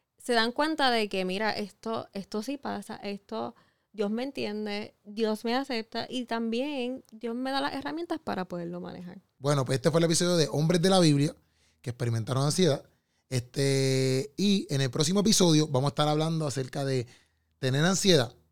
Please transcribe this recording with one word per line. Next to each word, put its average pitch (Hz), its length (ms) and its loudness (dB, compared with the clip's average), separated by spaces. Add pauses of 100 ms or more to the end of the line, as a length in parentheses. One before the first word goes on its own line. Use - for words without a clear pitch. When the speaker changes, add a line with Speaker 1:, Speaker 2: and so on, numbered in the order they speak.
(180)
Speaker 1:
se - 160 -4
dan 233 180 2
cuenta 294 400 0
de 220 180 0
que, 190 160 -2
mira, 202 260 -2
esto, - 640 -8
esto 208 300 -8
sí 277 140 -8
pasa, 208 400 -10
esto, 220 580 -10 (380)
Dios 202 180 -2
me 226 120 -4
entiende, 214 680 -8 (100)
Dios 214 420 -4
me 233 100 0
acepta 233 540 -6
y 247 160 -6
también 247 840 -4
Dios 226 240 -8
me 262 160 -6
da 277 100 -2
las 277 120 -4
herramientas 302 460 -6
para 190 260 -6
poderlo 175 360 -8
manejar. 185 400 -14 (180)
Speaker 2:
Bueno, 139 260 2
pues 131 120 -2
este 160 120 2
fue 165 100 2
el 170 60 2
episodio 175 300 2
de 156 160 4
Hombres 160 300 2
de 190 80 4
la 190 100 6
Biblia 147 340 6 (480)
que 123 100 -8
experimentaron 117 520 -2
ansiedad. 156 400 2 (460)
Este, 131 1080 0
y 196 360 2
en 135 80 0
el 135 80 0
próximo 156 300 0
episodio 165 480 6
vamos 139 200 0
a - 20 2
estar 151 180 0
hablando 156 400 0
acerca 139 380 -6
de 131 220 -2 (520)
tener 135 260 0
ansiedad 175 480 4 (180)